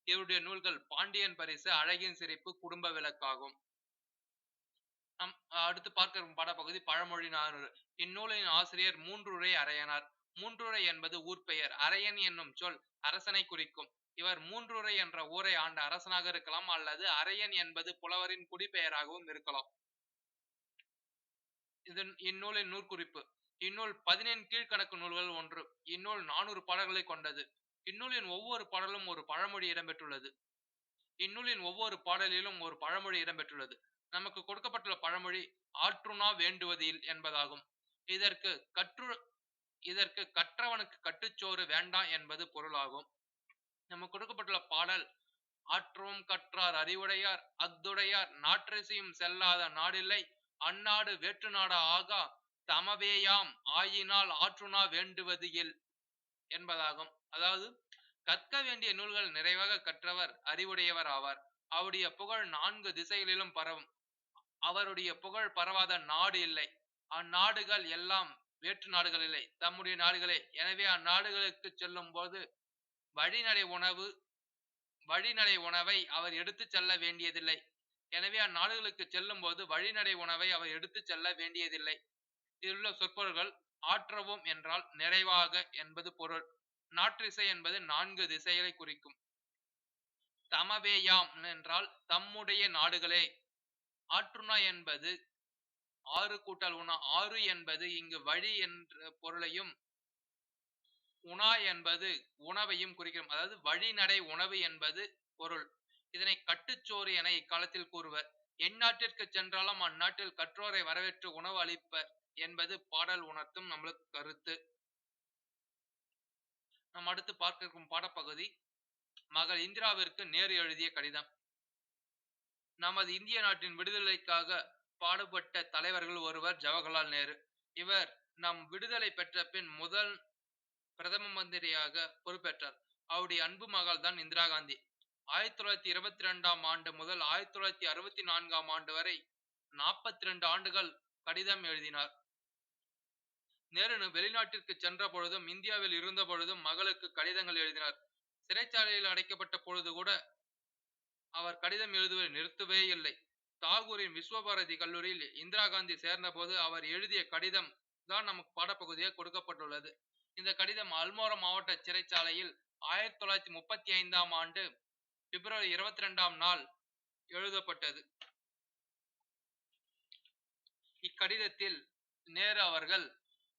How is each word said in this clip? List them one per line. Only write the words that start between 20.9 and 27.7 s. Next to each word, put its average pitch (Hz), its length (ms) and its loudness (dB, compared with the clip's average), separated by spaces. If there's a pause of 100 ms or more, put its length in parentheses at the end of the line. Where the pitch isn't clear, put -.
இதன் 185 320 -8
இந்நூலின் 196 500 -2
நூற்குறிப்பு. 180 540 -8 (360)
இந்நூல் 202 360 -6 (100)
பதினெண் 220 460 2
கீழ்க்கணக்கு 214 480 -2
நூல்கள் 175 320 -4
ஒன்று. 160 320 -8 (220)
இந்நூல் 190 400 -6
நானூறு 185 400 -2
பாடல்களை 185 400 0
கொண்டது. 156 400 -8 (440)